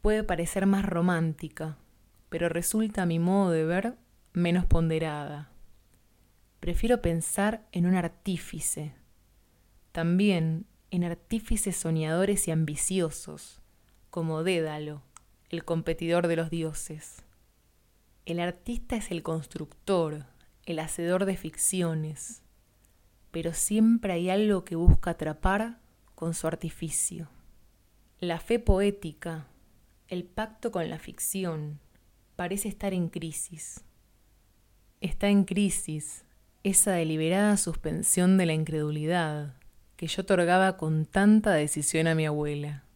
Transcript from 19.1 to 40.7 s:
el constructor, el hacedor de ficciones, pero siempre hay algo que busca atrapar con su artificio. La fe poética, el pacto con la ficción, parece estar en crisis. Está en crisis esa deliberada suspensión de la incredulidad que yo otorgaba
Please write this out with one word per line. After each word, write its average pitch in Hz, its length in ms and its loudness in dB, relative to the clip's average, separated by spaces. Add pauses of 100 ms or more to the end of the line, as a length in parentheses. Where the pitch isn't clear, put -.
el 170 120 -6
constructor, 160 1000 -4 (400)
el 160 140 -4
hacedor 175 460 -2
de 190 120 -2
ficciones, 160 1040 -4 (880)
pero 165 220 -4
siempre 220 600 2
hay 175 160 0
algo 202 340 2
que - 120 -8
busca 170 360 10
atrapar 190 680 -2 (360)
con 165 180 -4
su 160 140 -4
artificio. 165 840 -6 (880)
La 170 200 -4
fe 233 200 0
poética, 185 880 0 (600)
el 180 160 -6
pacto 220 480 -8
con 165 180 -4
la 160 100 -8
ficción, 156 800 -6 (560)
parece 196 320 -4
estar 196 260 -4
en 175 140 0
crisis. - 760 -10 (1160)
Está 202 300 -2
en 202 160 4
crisis 175 800 -4 (380)
esa 196 280 2
deliberada 170 680 2
suspensión 180 800 2
de 185 80 4
la 160 80 2
incredulidad 151 1040 -2 (400)
que 165 120 -8
yo - 160 -4
otorgaba 185 540 4